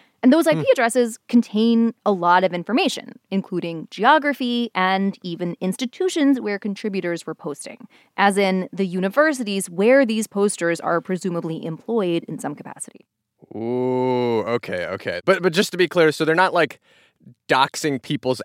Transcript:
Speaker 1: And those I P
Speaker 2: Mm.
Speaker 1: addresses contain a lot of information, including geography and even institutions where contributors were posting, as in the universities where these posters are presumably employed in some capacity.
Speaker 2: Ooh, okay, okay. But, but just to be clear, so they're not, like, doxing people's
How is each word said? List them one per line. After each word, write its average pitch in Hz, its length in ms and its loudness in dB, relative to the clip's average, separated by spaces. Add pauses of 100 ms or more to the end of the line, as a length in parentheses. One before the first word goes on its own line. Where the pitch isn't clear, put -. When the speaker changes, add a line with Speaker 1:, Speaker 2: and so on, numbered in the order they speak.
(240)
Speaker 1:
And 254 80 6
those 320 160 4
I 311 60 6
P - 80 -2
Speaker 2:
Mm. 523 100 4
Speaker 1:
addresses 240 560 2
contain 226 680 4 (120)
a 208 80 2
lot 180 320 4
of 175 80 0
information, 220 680 -4 (100)
including 175 600 -6
geography 247 840 2
and 190 480 0
even 175 380 -6
institutions 269 800 0
where 202 200 -4
contributors 190 680 -6
were 160 100 -10
posting, - 540 -14 (260)
as 196 220 4
in 190 340 2
the 190 140 -2
universities 196 840 -2
where 226 360 4
these 220 220 -2
posters 185 520 -2
are 165 220 -2
presumably 170 640 -6
employed 170 580 -4
in 143 160 -10
some 147 160 -10
capacity. - 500 -18 (480)
Speaker 2:
Ooh, 123 960 -2
okay, 101 380 -6
okay. 90 400 -8
But, 180 180 2
but 180 80 0
just 165 220 -2
to 180 40 -10
be 175 120 2
clear, 160 240 2
so - 100 -4
they're 156 120 2
not, 180 180 2
like, 165 260 -2 (680)
doxing 139 520 0
people's 131 440 -4